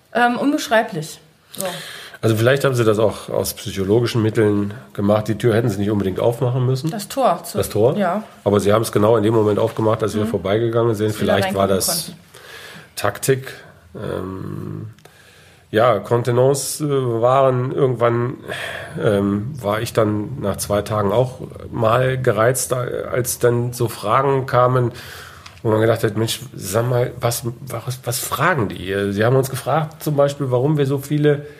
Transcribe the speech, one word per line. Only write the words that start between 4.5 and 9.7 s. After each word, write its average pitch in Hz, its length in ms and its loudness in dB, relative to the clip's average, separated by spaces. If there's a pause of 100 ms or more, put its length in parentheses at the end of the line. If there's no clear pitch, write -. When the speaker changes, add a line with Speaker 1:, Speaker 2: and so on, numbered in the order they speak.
Speaker 2:
gemacht. 107 360 2
Die 104 100 -2
Tür 113 160 2
hätten 120 160 2
sie 98 80 -2
nicht 104 120 0
unbedingt 95 300 0
aufmachen 123 460 0
müssen. 131 240 -2
Speaker 1:
Das - 180 -8
Tor. 240 360 0
Zu - 140 -10
Speaker 2:
Das - 100 -2
Tor? 120 280 2
Speaker 1:
Ja. 202 280 -2 (200)
Speaker 2:
Aber 101 160 4
sie 196 120 2
haben 113 100 4
es 110 100 -4
genau 110 240 4
in 107 60 2
dem 110 120 2
Moment 104 240 2
aufgemacht, 110 440 0